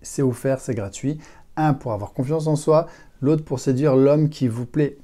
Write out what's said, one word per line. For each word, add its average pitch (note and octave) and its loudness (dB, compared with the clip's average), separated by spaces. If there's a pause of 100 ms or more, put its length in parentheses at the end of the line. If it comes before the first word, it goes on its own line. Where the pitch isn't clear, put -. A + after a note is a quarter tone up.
C'est - -8
offert, C3 0
c'est A#2+ -6
gratuit. A2 -6 (400)
Un D#3 2
pour A#2+ -4
avoir G2+ -8
confiance D3+ -2
en D#3 2
soi, D#3 2 (360)
l'autre D3+ 2
pour C3+ -6
séduire C3+ 2
l'homme D3 4
qui C#3 -2
vous A#2 -4
plaît. C#3+ -2